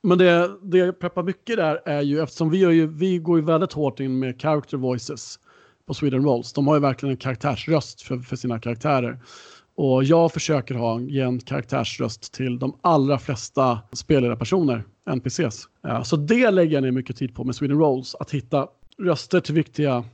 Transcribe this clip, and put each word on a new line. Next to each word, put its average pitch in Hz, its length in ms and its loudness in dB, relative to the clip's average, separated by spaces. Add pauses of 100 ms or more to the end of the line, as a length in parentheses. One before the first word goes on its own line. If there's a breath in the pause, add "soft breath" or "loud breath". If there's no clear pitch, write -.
Men 180 160 4
det, 175 320 6 (120)
det 185 160 2
jag 185 200 2
preppar 175 240 -6
mycket 196 340 -4
där 160 280 0
är 147 180 -2
ju, 143 180 0
eftersom 160 300 -2
vi 180 80 2
gör 185 120 6
ju, 165 160 6
vi 175 320 -2
går 165 200 2
ju 160 60 0
väldigt 165 280 0
hårt 147 280 -4
in 131 180 -2
med 127 240 -6
character 151 340 -2
voices 127 640 -6 (480 soft breath)
på 147 80 -6
Sweden 135 300 0
Rolls. 120 280 0
De 143 140 0
har 151 80 4
ju 147 60 4
verkligen 139 300 0
en 127 60 -2
karaktärsröst 135 840 -4
för, 127 160 -6
för 127 180 -8
sina 117 240 -4
karaktärer. 123 600 -2 (540 loud breath)
Och 135 300 2
jag 165 280 6
försöker 143 420 -2
ha, 117 260 -2
ge 135 200 -4
en 127 200 0
karaktärsröst 127 920 -6
till 123 260 -4
de 135 220 -4
allra 143 380 4
flesta 127 600 -2 (140)
spelledarpersoner, 120 920 0 (260)
N 131 100 -2
P 127 100 -6
Cs. - 380 -6 (140)
Ja, 120 220 -4
så - 120 -2
det 214 340 2
lägger 170 240 4
jag 139 80 0
ner 131 80 0
mycket 127 260 -4
tid 131 180 -8
på 120 100 -8
med 123 100 -4
Sweden 143 240 0
Rolls, 135 420 0
att - 100 -10
hitta 139 380 -2 (300)
röster 180 420 0
till 151 140 -6
viktiga 139 600 0